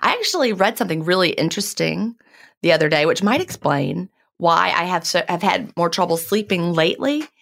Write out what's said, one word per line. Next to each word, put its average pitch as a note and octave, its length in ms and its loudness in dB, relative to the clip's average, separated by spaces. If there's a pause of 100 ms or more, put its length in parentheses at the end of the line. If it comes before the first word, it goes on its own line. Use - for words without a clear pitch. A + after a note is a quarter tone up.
I C#4 120 2
actually F#4 400 -2
read F#3+ 220 2
something E3 280 -2
really F3+ 260 2
interesting E3+ 840 -2 (480)
the E3 80 4
other D#3 180 4
day, D3+ 160 2
which D#3+ 160 0
might A#3 200 2
explain D3 680 -2 (280)
why E3+ 380 2
I E3+ 100 0
have F3 200 -2
so, E3+ 240 0
have F3 140 -2
had F#3+ 340 0
more E3+ 100 2
trouble E3+ 300 0
sleeping F3+ 560 -2
lately C4 540 0 (140)